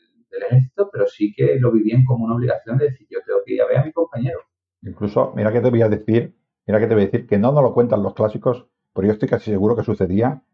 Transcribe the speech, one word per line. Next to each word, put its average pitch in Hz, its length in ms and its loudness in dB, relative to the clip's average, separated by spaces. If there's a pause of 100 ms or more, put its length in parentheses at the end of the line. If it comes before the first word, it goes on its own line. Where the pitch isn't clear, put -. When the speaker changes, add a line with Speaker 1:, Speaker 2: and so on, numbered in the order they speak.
(300)
Speaker 1:
del 95 120 -10
ejército, 127 500 0
pero 101 140 -2
sí 208 260 -2
que 135 260 2
lo 120 140 2
vivían 113 320 2
como 117 200 0
una 113 100 -2
obligación 120 420 -4
de 143 140 0
decir, - 200 -14
"Yo - 140 -8
tengo 101 220 -2
que 107 80 -6
ir 104 80 0
a - 40 0
ver - 120 2
a 143 60 2
mi 311 80 -10
compañero". - 480 -4 (420)
Speaker 2:
Incluso, 104 520 -2
mira 104 180 0
que 120 80 0
te 123 100 2
voy 117 120 4
a 113 60 4
decir, 104 480 -2 (300)
mira 104 120 2
que 110 80 0
te 113 80 2
voy 104 100 4
a - 20 2
decir, - 200 -4
que 101 120 0
no 117 120 2
nos 147 120 2
lo 117 100 2
cuentan 113 300 2
los 98 120 -6
clásicos, 117 540 -2 (240)
pero 95 140 -2
yo 107 60 4
estoy 127 160 -4
casi 110 220 -4
seguro 104 240 2
que 113 100 -4
sucedía, 104 580 -2 (120)